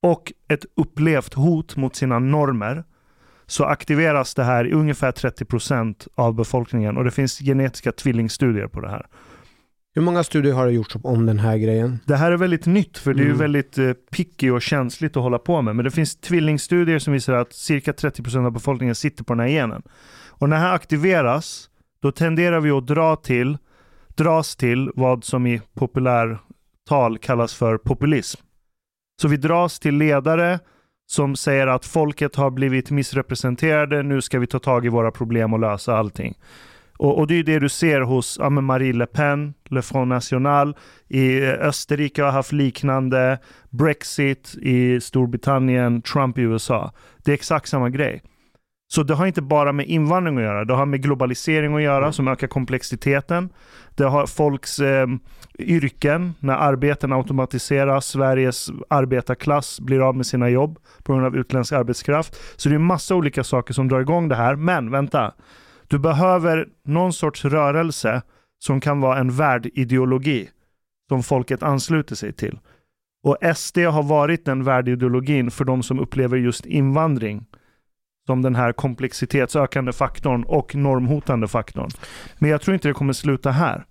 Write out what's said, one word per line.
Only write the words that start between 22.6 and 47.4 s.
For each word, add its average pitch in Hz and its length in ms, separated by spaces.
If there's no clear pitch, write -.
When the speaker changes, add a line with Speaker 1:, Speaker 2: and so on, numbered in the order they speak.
Speaker 1:
vi 151 100
att 135 160
dra 156 300
till, 131 420
dras 160 420
till 127 380
vad 127 300
som 123 220
i 120 140
populärtal 120 1400
kallas 120 360
för 113 240
populism. 139 600
Så 160 60
vi 147 80
dras 165 420
till 143 180
ledare 156 600
som 139 280
säger 135 300
att 127 200
folket 147 500
har 139 140
blivit 131 400
missrepresenterade, 143 1120
nu 139 200
ska - 160
vi 123 80
ta 131 120
tag 123 280
i - 20
våra 117 220
problem 113 420
och 110 80
lösa 110 360
allting. 107 380
Och, 143 200
och 151 80
det 156 80
är 170 80
det 156 160
du 139 100
ser 147 320
hos, 127 400
ja, 135 100
men 143 140
Marie 131 280
Le 120 140
Pen, 147 480
Le 131 180
Front 127 260
National, 143 680
i, 131 360
eh, 135 80
Österrike 147 680
har 139 80
haft 135 220
liknande, 131 840
Brexit 139 920
i 123 380
Storbritannien, 123 1040
Trump 131 360
i 127 40
U 113 140
S - 140
A. 107 220
Det 147 60
är 143 40
exakt - 340